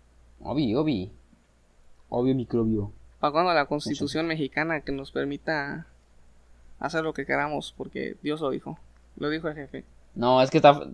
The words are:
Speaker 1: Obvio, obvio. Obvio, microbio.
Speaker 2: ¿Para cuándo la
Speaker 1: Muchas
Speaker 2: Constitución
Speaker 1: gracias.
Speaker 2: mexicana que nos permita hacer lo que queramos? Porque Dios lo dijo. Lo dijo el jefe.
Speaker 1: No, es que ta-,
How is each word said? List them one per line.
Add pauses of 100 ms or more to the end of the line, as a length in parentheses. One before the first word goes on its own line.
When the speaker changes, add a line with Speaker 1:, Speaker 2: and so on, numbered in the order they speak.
(400)
Speaker 1:
Obvio,
obvio. (960)
Obvio,
microbio. (280)
Speaker 2:
¿Para
cuándo
la
Speaker 1:
Muchas
Speaker 2:
Constitución
Speaker 1:
gracias.
Speaker 2:
mexicana
que
nos
permita (920)
hacer
lo
que
queramos?
Porque
Dios
lo
dijo. (380)
Lo
dijo
el
jefe. (320)
Speaker 1:
No,
es
que
ta-, (120)